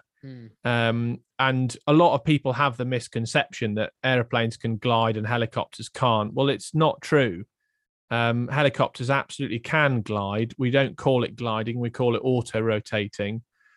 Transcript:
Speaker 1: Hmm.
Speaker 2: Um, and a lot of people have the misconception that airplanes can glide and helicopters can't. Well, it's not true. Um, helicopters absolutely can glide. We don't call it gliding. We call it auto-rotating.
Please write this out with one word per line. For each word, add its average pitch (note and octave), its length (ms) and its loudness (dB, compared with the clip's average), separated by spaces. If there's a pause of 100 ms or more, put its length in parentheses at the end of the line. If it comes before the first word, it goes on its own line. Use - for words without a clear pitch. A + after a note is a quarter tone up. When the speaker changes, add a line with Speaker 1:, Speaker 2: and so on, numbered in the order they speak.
(220)
Speaker 1:
Hmm. B2+ 240 -18 (180)
Speaker 2:
Um, A#2 540 0 (220)
and C3 360 2 (120)
a D3 40 6
lot D#3+ 220 6
of C#3 100 0
people C#3+ 280 2
have C3+ 240 0
the B2 80 -4
misconception A#2+ 920 -2
that G#2+ 180 -2 (120)
airplanes A#2+ 520 0
can A2+ 200 -4
glide A2+ 400 2
and G#2+ 100 -6
helicopters A#2 600 -4
can't. A2 460 0
Well, C3+ 160 0
it's - 220 -6
not D#3 280 0
true. A2 440 0 (680)
Um, A#2 360 0
helicopters C3+ 640 0
absolutely C3+ 480 -2
can C#3 440 2
glide. G#2 540 -2
We B2+ 140 0
don't C3 260 2
call B2+ 280 2
it - 120 -6
gliding. A#2 440 -4
We A#2+ 100 -4
call A#2+ 240 0
it G#2+ 80 -2
auto-rotating. A2 1200 -2 (340)